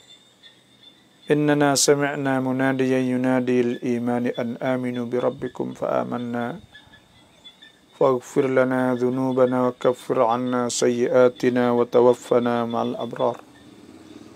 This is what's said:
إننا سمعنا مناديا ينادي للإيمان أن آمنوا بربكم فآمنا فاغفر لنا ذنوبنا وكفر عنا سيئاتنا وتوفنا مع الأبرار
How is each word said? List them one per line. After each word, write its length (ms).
إننا 440
سمعنا 640
مناديا 600
ينادي 640
للإيمان 680
أن 340
آمنوا 440
بربكم 680
فآمنا 840
فاغفر 480
لنا 460
ذنوبنا 720
وكفر 560
عنا 460
سيئاتنا 1000
وتوفنا 960
مع 160
الأبرار 640